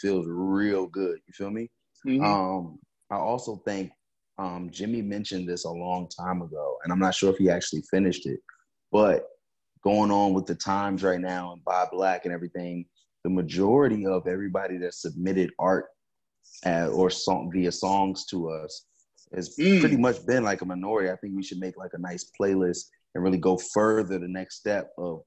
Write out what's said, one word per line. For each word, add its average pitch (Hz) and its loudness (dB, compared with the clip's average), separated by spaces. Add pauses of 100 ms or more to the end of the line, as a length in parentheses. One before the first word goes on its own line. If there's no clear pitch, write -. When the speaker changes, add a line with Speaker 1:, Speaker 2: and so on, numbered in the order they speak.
Speaker 1:
feels 95 0
real 95 0
good. 87 -4
You 92 -20
feel 101 -8
me? 113 -8 (340)
Speaker 2:
Mm-hmm. 135 2
Speaker 1:
Um, 92 0 (320)
I - -2
also 110 -4
think, 98 -4 (460)
um, 90 -8
Jimmy 113 -4
mentioned 101 -4
this 87 -4
a 85 -6
long 87 -4
time 90 -4
ago, 73 -6
and 87 -2
I'm 90 2
not 92 4
sure 98 4
if 92 2
he 95 6
actually 87 0
finished 95 2
it, 67 -6 (500)
but 101 4 (560)
going 104 4
on 101 4
with 95 0
the 87 -4
times 98 -2
right 92 2
now 90 -4
and 87 -20
Buy 90 2
Black 92 0
and 87 -4
everything, 87 -8 (400)
the 87 0
majority 98 2
of 92 0
everybody 92 -4
that 87 -6
submitted 90 -2
art, 92 2 (800)
uh, 85 2
or 92 4
song, 92 -2
via 90 2
songs 95 0
to 85 -4
us 78 -10 (500)
has 90 -8
Speaker 2:
Mm. 185 6
Speaker 1:
pretty 147 6
much 120 2
been, 123 4
like, 98 0
a - -4
minority. 92 -2
I 95 -4
think 98 -8
we 95 -4
should 92 -10
make, 92 -8
like, 92 -12
a 85 -10
nice 90 -10
playlist 95 0 (240)
and 87 -2
really 92 4
go 92 4
further 104 2
the 87 -6
next 92 -8
step 104 -2
of 87 -6